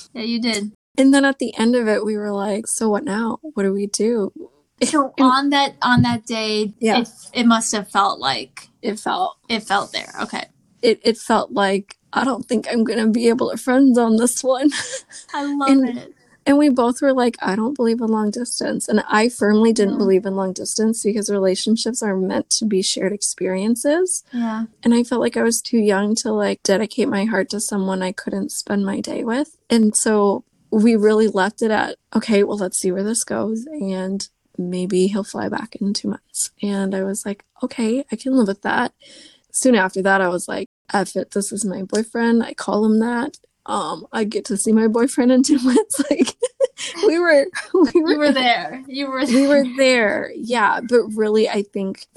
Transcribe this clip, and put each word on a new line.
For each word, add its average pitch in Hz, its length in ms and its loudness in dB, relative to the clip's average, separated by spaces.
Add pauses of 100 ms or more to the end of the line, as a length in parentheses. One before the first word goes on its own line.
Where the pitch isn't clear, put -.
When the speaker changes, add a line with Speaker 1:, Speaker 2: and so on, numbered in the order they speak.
(140)
Speaker 1:
Yeah, 240 100 -10
you 233 180 -4
did. 214 300 -4 (260)
Speaker 2:
and 269 160 6
then 277 120 6
at 269 140 0
the 254 180 -4
end 233 180 2
of 240 120 0
it, 208 180 2
we 214 100 -2
were 208 160 -4
like, 202 360 -4
"So - 220 -2
what 208 140 0
now? 226 380 -4
What 294 220 -6
do 196 100 0
we 202 140 -4
do?" 214 440 -2 (520)
Speaker 1:
So 277 340 0
Speaker 2:
And 269 100 6
Speaker 1:
on 269 220 2
that, 277 320 2
on 247 220 4
that 240 220 -2
day, 214 540 -4
Speaker 2:
Yeah. 220 220 2
Speaker 1:
it, 233 80 -4 (240)
it 247 120 2
must 226 280 2
have 202 160 -4
felt 202 300 0
like 123 500 -6 (120)
Speaker 2:
It 214 180 -6
felt - 380 -4 (120)
Speaker 1:
it 226 120 -2
felt 196 300 -2
there. - 200 -10 (100)
Okay. - 240 -10 (360)
Speaker 2:
It, 226 220 2
it 226 160 0
felt - 320 0
like, 196 460 -2 (160)
"I - 100 0
don't 254 240 -4
think 220 240 -2
I'm 233 120 2
gonna 220 260 0
be 233 200 2
able 233 220 0
to 226 60 -8
friend 262 360 4
zone 226 240 4
this 247 260 0
one." 262 280 2 (300)
<laughs> - 340 -20
Speaker 1:
I 285 100 -4
love 285 240 0
Speaker 2:
And 269 200 4 (100)
Speaker 1:
it. - 140 -20 (340)
Speaker 2:
and 277 100 6
we 294 120 6
both 247 300 2
were 277 140 4
like, 240 300 0
"I 185 120 -2
don't 226 200 -2
believe 233 260 0
in 226 60 -2
long 214 240 0
distance." 226 580 -6
And 214 180 0
I 214 220 2
firmly 220 420 2
didn't 208 220 2
Speaker 1:
Yeah. - 60 -4
Speaker 2:
believe 190 260 2
in 196 100 -4
long 190 180 -4
distance 220 500 -4
because 208 260 -2
relationships 202 720 0
are 202 160 -2
meant 190 400 -2
to 226 80 -2
be 202 160 0
shared 202 320 -2
experiences. 226 1120 -2 (100)
Speaker 1:
Yeah. 226 320 -4 (160)
Speaker 2:
And 233 140 4
I 240 80 4
felt 240 180 -2
like 233 160 0
I 233 60 0
was 226 180 0
too - 160 -2
young 208 460 2
to, 220 100 -2
like, 202 300 -2
dedicate 208 460 0
my 196 160 -2
heart 220 260 -2
to 208 80 -6
someone 190 420 -4
I 185 120 -4
couldn't 196 380 -6
spend 202 320 -4
my 196 160 -4
day - 240 -8
with. 247 320 -4 (140)
And 220 260 4
so 208 480 2 (280)
we 220 240 4
really 214 320 4
left 196 340 0
it 226 80 2
at, - 280 -2 (180)
"Okay, 214 280 2
well, 208 140 -4
let's 190 220 -4
see 185 120 -2
where 196 120 -4
this 220 200 -4
goes. 220 440 -6
And 190 600 -6 (300)
maybe 185 500 0
he'll 202 160 -2
fly 214 260 -8
back - 260 -8
in 202 180 -2
two - 160 -6
months." - 400 -8 (140)
And 196 320 -2
I 190 80 -2
was 196 220 -6
like, 202 200 -10 (160)
"Okay, 247 500 -2
I 220 40 -8
can 262 200 -2
live 240 120 4
with 196 160 -4
that." - 300 -2 (600)
Soon 254 220 4
after 190 260 0
that, 196 200 4
I 185 80 2
was 175 180 -4
like, 196 200 -6 (260)
"F 196 240 0
it, - 140 -6
this 202 200 -4
is 208 140 -6
my 190 180 -6
boyfriend. 233 600 0
I - 100 -10
call 214 320 -2
him 220 140 4
that. 240 380 -4 (280)
Um, 190 480 -6
I 226 100 0
get 208 220 -6
to 202 120 -4
see 220 140 0
my 220 160 4
boyfriend 240 440 2
in 262 120 6
two 294 160 2
<laughs> 240 100 -10
months." 294 400 2
Like, 285 260 0 (720)
we 320 140 4
were, 330 280 4 (260)
we 349 280 4
were 311 100 2
Speaker 1:
You 302 80 2
were 294 120 4
there. 247 560 0
You 277 240 -6
were 262 140 -2
Speaker 2:
we 262 220 4
were 285 160 4
Speaker 1:
there. 254 140 -6
Speaker 2:
there. 254 580 2
Yeah. 220 440 0
But 233 240 2 (120)
really, 214 340 2
I 202 140 -2
think 196 540 -10